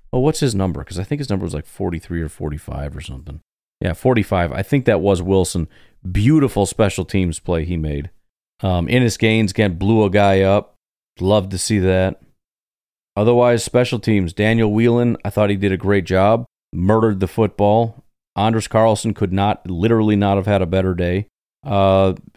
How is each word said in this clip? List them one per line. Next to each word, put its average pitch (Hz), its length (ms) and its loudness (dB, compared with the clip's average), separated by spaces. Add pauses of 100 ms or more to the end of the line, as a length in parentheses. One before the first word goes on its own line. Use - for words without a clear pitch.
(120)
oh, 127 60 -2
what's 143 220 0
his 123 140 0
number? 92 300 -4
'Cause 92 140 -10
I 95 60 -6
think 147 160 -6
his 135 100 -10
number 95 140 -4
was, 85 100 -8
like, 76 100 -8
forty-three 87 560 -8
or 80 80 -6
forty-five 73 640 -10
or 69 60 -12
something. 71 400 -16 (400)
Yeah, 85 140 -4
forty-five. 104 580 0
I 95 100 -6
think 135 220 -2
that 101 160 2
was 92 220 0
Wilson. 90 460 0 (420)
Beautiful 107 560 2
special 95 400 -2
teams 90 320 -2
play 82 260 -4
he 85 140 -4
made. 73 320 -6 (520)
Um, 90 280 -2
Innis 120 260 2
Gaines, 110 360 2
again, 95 260 0
blew 107 260 2
a 98 60 0
guy 98 320 2
up. 98 320 0 (440)
Love 95 320 0
to 95 80 -8
see 107 200 -2
that. 92 420 0 (960)
Otherwise, 120 480 2
special 123 360 0
teams, 98 340 0
Daniel 110 360 2
Whelan, 117 540 2
I 101 60 -4
thought 104 180 0
he 101 80 0
did 98 160 0
a 95 60 -2
great 98 260 0
job. 101 400 2 (300)
Murdered 104 460 2
the 92 80 -2
football. 110 760 0 (340)
Anders 110 300 -2
Carlson 110 460 2
could 92 180 -4
not, 98 340 -2
literally 107 480 2
not 101 220 2
have 95 80 0
had 101 160 2
a 92 60 0
better 92 280 0
day. 90 320 -2 (380)
Uh, 95 480 2 (240)